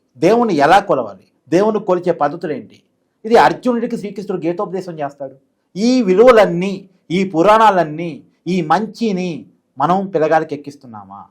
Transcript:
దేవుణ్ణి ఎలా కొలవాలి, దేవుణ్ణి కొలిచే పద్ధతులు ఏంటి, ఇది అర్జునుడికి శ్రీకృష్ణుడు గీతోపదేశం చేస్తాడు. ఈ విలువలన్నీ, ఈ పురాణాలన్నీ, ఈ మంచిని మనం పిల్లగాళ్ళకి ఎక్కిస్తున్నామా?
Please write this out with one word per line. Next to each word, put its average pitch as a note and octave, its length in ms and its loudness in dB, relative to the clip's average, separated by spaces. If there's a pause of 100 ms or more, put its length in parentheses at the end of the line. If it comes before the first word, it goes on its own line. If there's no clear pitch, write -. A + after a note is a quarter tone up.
(160)
దేవుణ్ణి G#3 380 2
ఎలా D3+ 240 4
కొలవాలి, B2 460 -4 (240)
దేవుణ్ణి G3+ 320 2
కొలిచే F3+ 320 -2
పద్ధతులు D#3 400 -4
ఏంటి, A2+ 300 -14 (420)
ఇది A3 120 2
అర్జునుడికి A#3 600 0
శ్రీకృష్ణుడు F#3+ 500 -8
గీతోపదేశం F3 520 -6
చేస్తాడు. C#3 360 -10 (420)
ఈ B3 260 0
విలువలన్నీ, F#3+ 840 4 (220)
ఈ F#3 180 -2
పురాణాలన్నీ, F3 920 2 (240)
ఈ F3 160 -2
మంచిని F3+ 840 -4 (320)
మనం F3+ 280 -2
పిల్లగాళ్ళకి D#3 480 -2
ఎక్కిస్తున్నామా? A2 760 -18